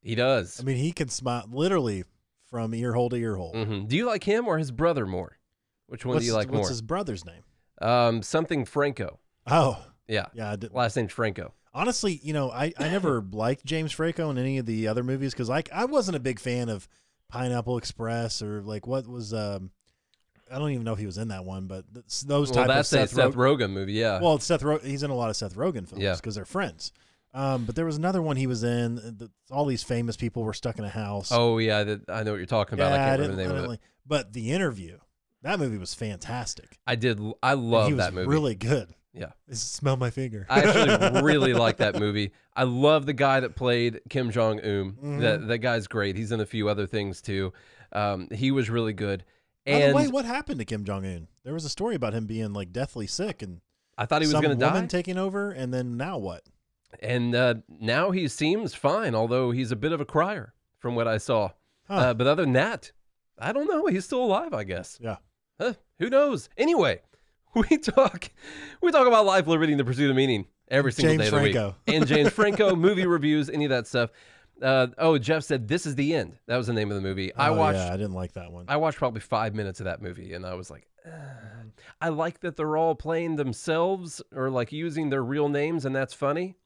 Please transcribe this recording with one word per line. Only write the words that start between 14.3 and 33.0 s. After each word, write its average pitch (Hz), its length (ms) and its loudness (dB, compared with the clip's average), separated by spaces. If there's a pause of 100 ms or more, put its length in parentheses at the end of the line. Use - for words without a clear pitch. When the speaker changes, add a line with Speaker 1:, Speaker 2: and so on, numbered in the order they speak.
Speaker 2:
in 135 80 -2
any 131 180 -2
of 131 80 -2
the 110 240 -2
other 113 140 0
movies 131 320 -4
'cause 120 160 -4
I, 143 120 0 (120)
I 196 100 -2
wasn't 247 320 0
a 135 40 -4
big 123 200 -4
fan 123 300 -4
of 101 180 -8 (420)
Pineapple 123 480 -2
Express 117 640 -6
or, 104 200 -8
like, 104 240 -10
what 127 220 -4
was, 117 260 -10
um, 101 360 -6 (840)
I 131 60 -8
don't 151 120 -2
even 123 140 -4
know 113 80 -2
if 104 60 -4
he 104 80 -6
was 92 120 -8
in 113 100 -6
that 95 160 -8
one, 95 220 -8
but 95 260 -12
th-, 117 140 -20
s-, - 160 -8
those 143 280 0
Speaker 1:
Well, 127 160 2
Speaker 2:
type - 20 2
Speaker 1:
that's 139 240 2
Speaker 2:
of 147 60 4
Speaker 1:
a 131 80 4
Speaker 2:
Seth - 100 -4
Speaker 1:
Seth 135 180 4
Speaker 2:
Rog- 131 260 4
Speaker 1:
Rogen 104 100 0
movie, 98 240 -4
yeah. 107 260 2
Speaker 2:
Well, 156 180 4
Seth 151 240 0
Ro-, 151 160 0
he's 139 240 -6
in 147 80 -4
a 135 40 -2
lot 120 160 -2
of 107 60 -4
Seth 98 200 -6
Rogen 123 320 -4
films 101 140 -14
Speaker 1:
Yeah. 98 140 2
Speaker 2:
'cause 107 180 -8
they're 98 100 -10
friends. 139 480 -6 (400)
Um, 135 320 -2
but 113 100 -6
there 165 120 0
was 156 100 -2
another 175 260 0
one 151 140 0
he 131 100 0
was 123 160 -2
in. 120 360 0
Uh, 113 180 -12
the, 107 140 -16 (200)
all 139 140 0
these 131 180 -2
famous 117 340 -2
people 117 280 -4
were 107 80 -4
stuck - 260 -6
in 110 60 -6
a 101 40 -6
house. 101 440 -6
Speaker 1:
Oh, 117 260 4
yeah, 107 240 2
that, 104 260 -2
I 87 140 -4
know 107 100 -2
what 104 40 -2
you're 92 100 -6
talking 110 320 0
about. 95 140 4
Speaker 2:
Yeah, - 20 2
Speaker 1:
I 139 40 2
can't 135 100 2